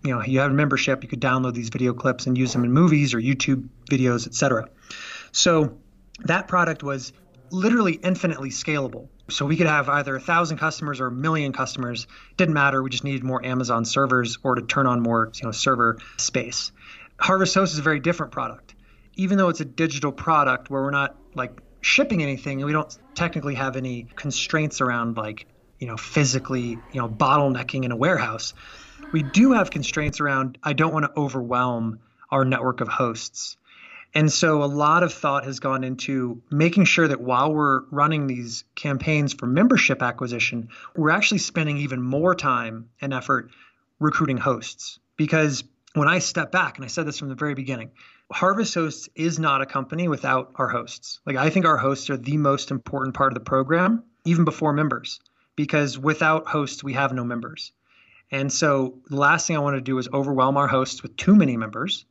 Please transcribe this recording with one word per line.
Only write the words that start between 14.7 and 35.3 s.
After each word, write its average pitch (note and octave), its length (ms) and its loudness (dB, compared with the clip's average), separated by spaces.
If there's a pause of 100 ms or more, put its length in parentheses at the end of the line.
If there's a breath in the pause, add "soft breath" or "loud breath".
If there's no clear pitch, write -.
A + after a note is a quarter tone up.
on B2 140 2
more, A2+ 340 0
you - 120 -10
know, A2+ 60 -4
server A#2 460 2 (200 loud breath)
space. - 540 -4 (460 loud breath)
Harvest F#3+ 360 2
Host F#3 180 4
is D3+ 60 -6
a C#3+ 40 -4
very D3+ 180 2
different D#3+ 320 -2
product. A#2+ 420 -8 (420 soft breath)
Even F#3+ 220 2
though F#3 100 4
it's E3 120 -2
a D3 40 -4
digital D3 480 -2
product C#3+ 580 0
where C3+ 120 -2
we're C#3 100 -2
not, C#3 240 -2 (180)
like, - 260 -8 (200)
shipping G#3 420 2
anything, C#3 420 -4
we D3 60 -2
don't D3+ 260 -2 (200)
technically D3 400 -4
have C3+ 200 -4
any B2 380 -8
constraints D3+ 640 -4
around, A#2 360 -2
like, G#2+ 300 -8 (340)
you B2 80 -8
know, A2+ 80 -8
physically, B2+ 800 -2 (140)
you C3 80 -4
know, A#2 80 -4
bottlenecking C3 760 0
in B2 60 -4
a A#2+ 60 -4
warehouse. C#3 580 -2 (580 loud breath)
We D#3 120 0
do A#3 280 6
have G#3+ 180 2
constraints D3+ 500 -4
around, C3+ 420 0
I D3+ 100 -2
don't D#3 220 2
wanna D3 220 0
overwhelm B2 840 -2 (320 soft breath)
our C3+ 140 4
network B2+ 360 0
of B2 60 -2
hosts. - 720 -4 (580 loud breath)
And D#3 160 4
so D#3 320 4
a C#3+ 40 2
lot D3 360 4
of E3+ 100 2
thought C#3 320 -2